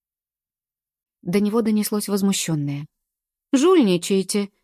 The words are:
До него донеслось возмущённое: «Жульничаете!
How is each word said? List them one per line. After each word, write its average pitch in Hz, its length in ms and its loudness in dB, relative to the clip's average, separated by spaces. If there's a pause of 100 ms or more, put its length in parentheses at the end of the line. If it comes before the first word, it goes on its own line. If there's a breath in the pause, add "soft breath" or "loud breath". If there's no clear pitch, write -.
(1200)
До 190 200 -2
него 208 200 0
донеслось 214 480 -2
возмущённое: 160 800 -2 (680)
«Жульничаете! 208 960 2 (140)